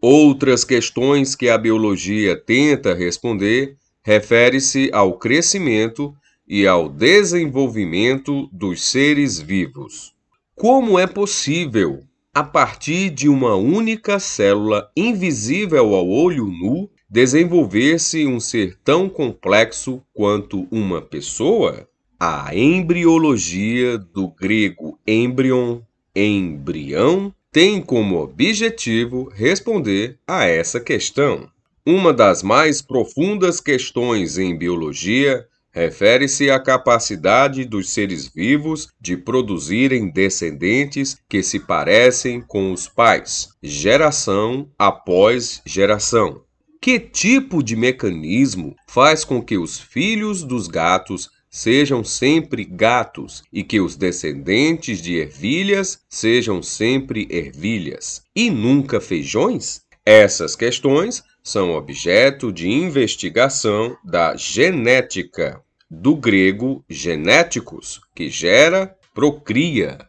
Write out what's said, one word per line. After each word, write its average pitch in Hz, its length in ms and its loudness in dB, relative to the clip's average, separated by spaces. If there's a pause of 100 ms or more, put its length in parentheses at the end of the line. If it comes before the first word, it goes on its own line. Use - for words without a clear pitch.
Outras 135 600 6
questões 131 720 0
que 120 120 0
a 113 80 4
biologia 107 800 0
tenta 123 600 0
responder 104 840 -2 (260)
refere-se 123 920 2
ao 95 260 2
crescimento 143 920 -2 (360)
e 98 180 2
ao 87 220 2
desenvolvimento 135 1600 0
dos 92 380 -6
seres 139 480 0
vivos. 76 760 -6 (440)
Como 226 420 4
é 185 80 2
possível, 147 960 -2 (300)
a 143 120 0
partir 165 680 -2
de 139 180 0
uma 127 280 2
única 185 640 0
célula 104 760 0
invisível 156 1000 0
ao 90 120 0
olho 139 380 0
nu, 101 420 -4 (200)
desenvolver-se 147 1160 2
um 131 140 -2
ser 107 460 -4
tão 175 240 2
complexo 117 920 -2 (140)
quanto 104 560 -2
uma 95 320 -2
pessoa? 127 840 -2 (320)
A 82 340 -4
embriologia, 127 1400 2
do 95 300 -6
grego 95 760 -4
embrion, 123 760 0 (340)
embrião, 95 1200 -2 (160)
tem 190 320 4
como 101 400 0
objetivo 127 1120 -2
responder 123 880 -2
a 170 200 -2
essa 82 340 0
questão. 127 680 -2 (360)
Uma 170 280 4
das 101 320 4
mais 135 360 2
profundas 175 800 -2
questões 120 800 -2
em 90 180 -2
biologia 87 920 -2 (240)
refere-se 127 800 2
à 135 80 4
capacidade 127 1080 2
dos 107 260 -6
seres 90 360 -4
vivos 147 640 -2 (120)
de 90 160 -6
produzirem 110 960 -2
descendentes 98 1040 -2 (120)
que 98 140 -2
se - 180 -4
parecem 120 800 2
com 98 320 -4
os 87 160 -10
pais, - 600 0 (140)
geração 113 1080 0 (100)
após 101 840 2
geração. 101 800 0 (380)
Que 254 180 2
tipo 254 640 -2
de 113 140 -4
mecanismo 101 1000 -2 (140)
faz 156 360 4
com 123 180 -4
que 104 160 -4
os 82 200 -6
filhos 208 640 -4
dos 123 240 -8
gatos 85 640 -2 (220)
sejam 135 520 0
sempre 135 600 -2
gatos 107 800 -2 (100)
e 104 100 -6
que 104 180 0
os 82 160 -2
descendentes 92 1080 -2
de 85 140 -4
ervilhas 143 920 -4
sejam 110 540 -2
sempre 120 680 -4
ervilhas 80 920 -8 (120)
e 226 160 0
nunca 131 500 0
feijões? 107 840 -4 (240)
Essas 104 500 6
questões 143 640 -2 (200)
são 90 320 -2
objeto 98 800 0
de 82 160 -6
investigação 117 1400 0
da 85 320 0
genética, 120 1200 -2 (300)
do 92 240 0
grego 110 720 0
genéticos, 87 1120 -2 (140)
que 80 140 -8
gera, 151 640 2 (200)
procria. 127 840 -2 (100)